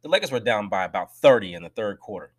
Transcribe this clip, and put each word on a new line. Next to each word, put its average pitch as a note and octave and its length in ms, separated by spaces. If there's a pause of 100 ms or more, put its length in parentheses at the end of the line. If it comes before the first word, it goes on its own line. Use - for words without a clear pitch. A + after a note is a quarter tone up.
the D3 80
Lakers F#3 220
were B2+ 80
down G#2+ 280
by F#2 180
about F2+ 300
thirty A2+ 380
in E2+ 80
the E2+ 80
third G#2 300
quarter F2+ 400